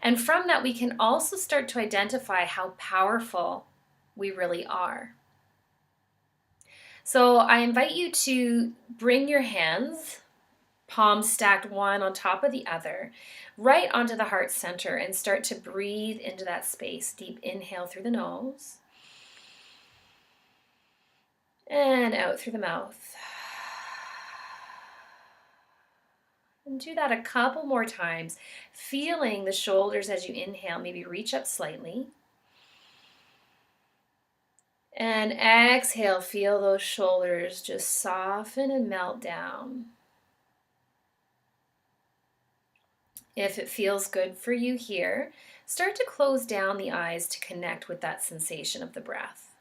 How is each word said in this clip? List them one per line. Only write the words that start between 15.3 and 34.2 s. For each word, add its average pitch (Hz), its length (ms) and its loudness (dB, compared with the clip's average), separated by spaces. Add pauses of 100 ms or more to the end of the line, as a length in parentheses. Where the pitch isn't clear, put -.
to - 100 -4
breathe 202 640 -6
into - 260 -10
that 175 200 -6
space. - 480 -6
Deep 190 280 -14
inhale 185 460 -10
through 190 160 -14
the 233 80 -2
nose. 214 680 -6 (3000)
And 262 440 4
out - 260 0
through 233 140 -10
the 226 60 -6
mouth. - 560 -6 (3500)
And 269 140 -8
do 302 160 -12
that 294 180 2
a 226 80 0
couple 262 420 2
more 262 220 2
times, 165 520 -6 (360)
feeling 277 720 -2
the 190 80 0
shoulders 202 560 2
as 180 180 -4
you - 80 -8
inhale, 185 440 -8
maybe 175 260 -10
reach 180 280 -8
up - 140 -4
slightly. 165 600 -8 (3000)